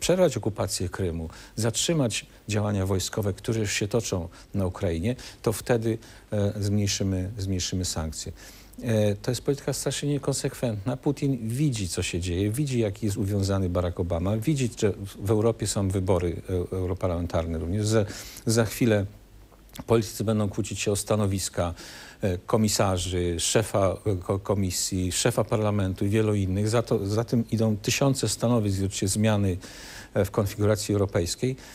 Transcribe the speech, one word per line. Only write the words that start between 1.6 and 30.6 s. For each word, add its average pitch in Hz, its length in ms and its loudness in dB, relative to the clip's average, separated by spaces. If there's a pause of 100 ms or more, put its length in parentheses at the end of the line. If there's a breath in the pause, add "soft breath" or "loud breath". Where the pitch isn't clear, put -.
działania 104 380 0
wojskowe, 98 460 0
które 113 280 -2
już 101 120 -2
się 104 160 -2
toczą 95 400 -2 (260 loud breath)
na - 120 0
Ukrainie, 90 500 -2 (260 loud breath)
to 117 100 2
wtedy, 113 460 0 (340 loud breath)
e, 101 200 0 (100)
zmniejszymy, 98 760 0
zmniejszymy 95 460 -2
sankcje. 80 480 -6 (500 loud breath)
E, 107 320 2
to 104 160 -4
jest 117 120 -4
polityka 139 300 0
strasznie 139 360 -2
niekonsekwentna. 131 880 -2
Putin 139 420 0 (100)
widzi, 120 400 0
co 104 140 -2
się - 180 -2
dzieje, 92 300 0
widzi, 131 280 0
jaki 107 280 0
jest 101 120 0
uwiązany 98 500 2
Barack 87 320 0
Obama, 90 360 0
widzi, 131 420 0
że 104 140 4
w, 101 340 -10
w 101 40 4
Europie 113 360 2
są 98 220 0
wybory, 92 640 0
e, 92 260 -2
europarlamentarne 87 840 -2
również. 90 280 -2
Za, 110 180 4 (420 loud breath)
za 113 180 4
chwilę 104 420 2 (800)
politycy 113 380 0
będą 107 240 2
kłócić 101 320 -6
się 107 120 2
o 101 40 0
stanowiska, 98 800 0 (480 loud breath)
e, 90 160 0
komisarzy, 92 1000 2
szefa, 98 580 2 (100)
e, 101 100 2
ko-, 98 220 -2
komisji, 95 760 0
szefa 117 320 2
parlamentu 104 600 0
i 101 40 2
wielu 107 260 4
innych. 101 340 2
Za 117 140 2
to, 101 240 0
za 107 180 0
tym 120 260 2
idą 110 260 4
tysiące 127 520 2
stanowisk, 104 520 2
już 95 140 0
się 101 140 0
zmiany, 101 480 2 (580 loud breath)
e, 104 100 4
w - 60 -2
konfiguracji 104 640 2